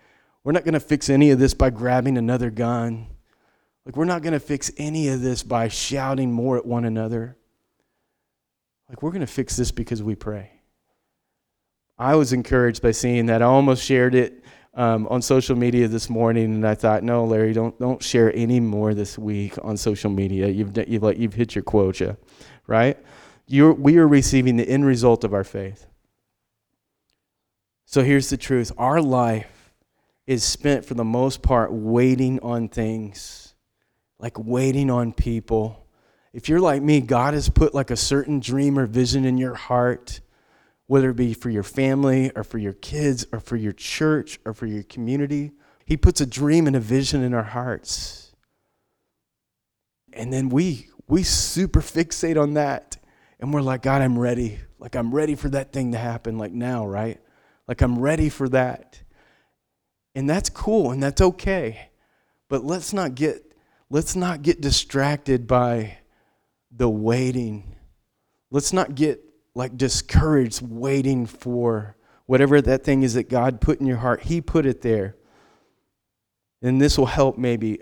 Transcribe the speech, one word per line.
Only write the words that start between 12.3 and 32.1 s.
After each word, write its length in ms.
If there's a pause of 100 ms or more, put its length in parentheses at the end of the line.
encouraged 500
by 80
seeing 360
that. 140
I 40
almost 400
shared 320
it, 260 (320)
um, 320
on 160
social 320
media 320
this 240
morning, 360
and 200
I 80
thought, 300
"No, 200
Larry, 280
don't, 260
don't 240
share 320
any 240
more 360
this 220
week 460
on 140
social 340
media. 380
You've 240
d-, 160
you've, 160
like, 140
you've 160
hit 200
your 80
quota, 540 (500)
right?" 320 (480)
You're, 280
we 240
are 100
receiving 480
the 100
end 200
result 360
of 120
our 100
faith. 420 (2000)
So 180
here's 280
the 80
truth. 400
Our 240
life 680 (560)
is 160
spent 440
for 80
the 100
most 380
part 280
waiting 680